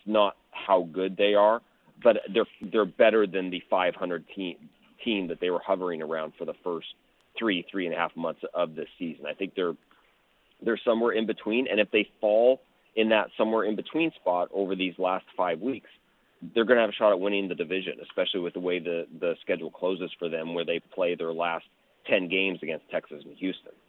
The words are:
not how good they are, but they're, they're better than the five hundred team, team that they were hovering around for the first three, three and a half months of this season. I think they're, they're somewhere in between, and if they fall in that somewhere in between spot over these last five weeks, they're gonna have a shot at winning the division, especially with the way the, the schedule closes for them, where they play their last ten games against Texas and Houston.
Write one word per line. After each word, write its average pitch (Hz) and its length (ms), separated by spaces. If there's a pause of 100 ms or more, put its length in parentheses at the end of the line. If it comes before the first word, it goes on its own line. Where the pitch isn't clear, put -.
not 104 300 (160)
how 92 380
good 92 280
they 104 160
are, 107 260 (420)
but 110 140 (160)
they're, 107 140 (260)
they're 107 140
better 107 400
than 92 240
the 90 180
five 92 260
hundred 87 300 (100)
team, 92 220 (480)
team 98 240
that 82 120
they 90 100
were 87 80
hovering 90 420
around 78 380
for 82 80
the 107 80 (100)
first 85 220 (520)
three, 98 320
three 95 140
and 82 100
a 85 40
half 85 180
months 82 240 (140)
of 82 200
this 78 140 (100)
season. 73 280
I 76 80
think 98 200
they're, 87 200 (880)
they're 113 180
somewhere 117 300
in 110 140
between, 110 420
and 101 100
if 104 120
they 107 180 (140)
fall 113 400 (340)
in 110 140
that 107 260
somewhere 110 280
in 107 120
between 156 360
spot 90 420
over 95 200
these 92 220
last 92 300 (100)
five 87 240
weeks, 135 300 (640)
they're 113 100
gonna 120 160
have 107 100
a - 40
shot 107 180
at 92 80
winning 98 280
the 87 60
division, 87 480
especially - 380
with 85 140
the 92 60
way 90 180
the, 85 280 (140)
the 85 220
schedule 80 280
closes 90 480
for 85 120
them, 82 240
where 85 100
they 82 160 (140)
play 87 200
their 82 200
last 82 320 (400)
ten 98 220
games 92 340
against 80 280
Texas 76 360
and - 100
Houston. - 360 (160)